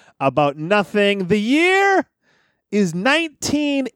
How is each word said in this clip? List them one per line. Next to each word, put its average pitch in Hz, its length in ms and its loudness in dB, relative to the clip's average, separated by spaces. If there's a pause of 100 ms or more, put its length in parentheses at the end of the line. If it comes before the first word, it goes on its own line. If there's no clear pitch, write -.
(200)
about 143 380 0
nothing. 202 680 0
The 214 120 0
year 359 680 2 (640)
is 196 240 0
nineteen 285 1040 -2